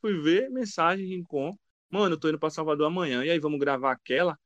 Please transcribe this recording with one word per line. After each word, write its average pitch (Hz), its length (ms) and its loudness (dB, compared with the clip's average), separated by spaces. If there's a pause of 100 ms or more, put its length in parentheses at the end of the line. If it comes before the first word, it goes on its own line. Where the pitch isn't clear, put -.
fui 202 200 0
ver, 185 280 4
mensagem, 196 580 0
Rincon, 175 480 -6 (340)
"Mano, 185 260 2
eu 147 40 -14
tô 156 100 0
indo 156 100 -2
pra 156 100 0
Salvador 151 380 0
amanhã, 151 380 0
e 160 60 -2
aí, 170 80 2
vamos 147 200 -2
gravar 139 320 0
aquela?" 147 540 0